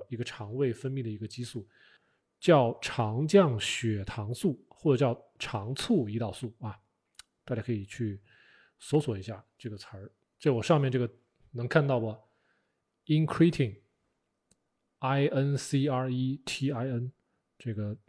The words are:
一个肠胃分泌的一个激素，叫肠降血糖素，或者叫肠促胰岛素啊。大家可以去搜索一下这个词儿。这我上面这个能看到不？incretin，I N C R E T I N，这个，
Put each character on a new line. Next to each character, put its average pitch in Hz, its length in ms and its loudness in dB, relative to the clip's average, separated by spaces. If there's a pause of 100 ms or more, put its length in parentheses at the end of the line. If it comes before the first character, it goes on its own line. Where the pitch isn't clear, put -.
一 123 60 -8
个 113 80 -6
肠 110 320 -10
胃 131 180 0
分 135 180 -6
泌 135 100 -6
的 113 80 -6
一 104 80 -6
个 107 100 -8
激 123 160 -10
素， 117 240 -10 (720)
叫 131 400 6
肠 117 480 -2
降 156 320 6
血 107 460 -2
糖 110 280 -8
素， - 360 -2
或 - 240 2
者 123 40 4
叫 120 240 0 (160)
肠 110 380 -8
促 151 320 2
胰 104 100 -4
岛 113 140 -4
素 - 280 -12
啊。 104 200 -10 (640)
大 - 100 -8
家 110 80 -2
可 120 120 -4
以 101 100 -4
去 101 380 -6 (580)
搜 - 200 0
索 117 180 -2
一 95 40 -8
下 98 220 -14 (140)
这 120 120 -12
个 104 80 -10
词 - 100 -18 (100)
儿。 98 120 -16 (300)
这 151 120 2
我 113 120 0
上 156 160 6
面 139 100 2
这 127 80 2
个 123 140 0 (400)
能 120 160 -6
看 147 180 4
到 135 140 2
不 110 180 -4 (880)
？incretin，I - 2250 0
N 139 300 0
C 139 300 0
R 131 240 0
E 131 340 -2
T 135 260 -2
I 127 160 -2
N， 123 240 -4 (480)
这 117 140 -6
个， 104 240 -4 (120)